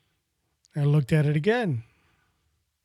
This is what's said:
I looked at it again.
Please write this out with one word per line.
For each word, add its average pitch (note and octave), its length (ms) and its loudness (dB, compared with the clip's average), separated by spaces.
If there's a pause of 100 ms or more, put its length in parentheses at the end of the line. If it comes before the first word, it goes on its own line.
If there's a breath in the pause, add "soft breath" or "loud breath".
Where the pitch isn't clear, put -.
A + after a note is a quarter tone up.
(760)
I D3 80 -2
looked C#3+ 280 2
at D3+ 140 2
it D3 100 0
again. E3 480 -2 (1000)